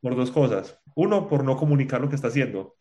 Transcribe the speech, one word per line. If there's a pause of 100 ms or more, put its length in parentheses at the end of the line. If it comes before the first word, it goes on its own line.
por
dos
cosas. (160)
Uno,
por
no
comunicar
lo
que
está
haciendo.